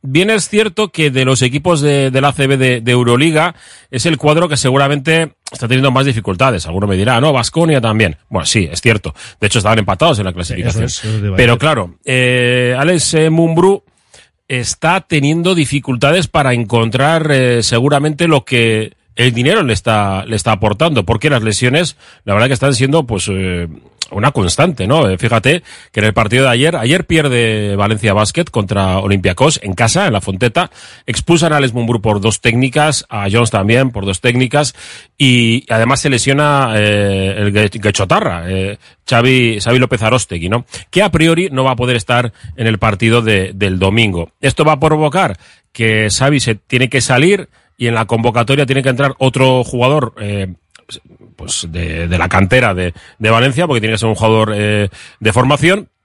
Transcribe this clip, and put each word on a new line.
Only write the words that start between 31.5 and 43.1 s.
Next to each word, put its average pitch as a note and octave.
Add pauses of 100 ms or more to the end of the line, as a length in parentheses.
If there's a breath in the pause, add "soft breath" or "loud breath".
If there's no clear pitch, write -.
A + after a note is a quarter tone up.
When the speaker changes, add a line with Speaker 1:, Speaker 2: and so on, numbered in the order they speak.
Speaker 1:
a D3+
Alex C3
Mumbrú A#2
por G#2
dos G#2+
técnicas, C3
a G#2
Jones A2+
también A2+
por G2+
dos F#2+
técnicas, B2+ (420 loud breath)
y B2
además A#2
se D3
lesiona, C3+
eh, G2+
el G2+
Ge-, G#2
Gechotarra, G2
eh, F#2+ (320 soft breath)
Xavi, A#2+
Xavi A#2+
López B2
Aróstegui, F2+
¿no? B2 (260 loud breath)
Que F#3
a G3+
priori D#3+
no C3
va C3
a B2
poder B2
estar A#2+ (260 loud breath)
en A2+
el A2
partido A2+